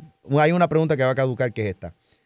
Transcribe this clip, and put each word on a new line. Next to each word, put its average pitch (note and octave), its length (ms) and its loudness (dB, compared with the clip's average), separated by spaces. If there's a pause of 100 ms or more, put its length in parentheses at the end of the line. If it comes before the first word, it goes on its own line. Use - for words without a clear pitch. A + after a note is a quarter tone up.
(400)
hay D#3 120 4
una F3 160 2
pregunta D#3 280 0
que C3 80 0
va B2+ 60 2
a C3 60 -2
caducar, B2+ 380 -2
que A2 100 -4
es G#2+ 60 -4
esta. F2+ 260 -12 (300)